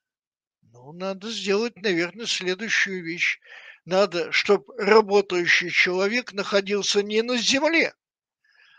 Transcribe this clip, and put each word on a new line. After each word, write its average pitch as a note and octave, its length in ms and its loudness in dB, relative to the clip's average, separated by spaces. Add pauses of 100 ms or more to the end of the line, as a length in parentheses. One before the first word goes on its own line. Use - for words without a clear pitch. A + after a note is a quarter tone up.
(640)
Ну, A#2+ 300 -20
надо F#3+ 380 -10
сделать, G#3 460 -2
наверное, F3+ 500 -4
следующую F#3 760 -2
вещь. E3 360 -4 (440)
Надо, F3 480 0
чтоб - 380 2
работающий G3 1000 2
человек G3 640 0
находился G3+ 680 0
не G#3 200 0
на B3 140 -2
земле, C4+ 580 2 (840)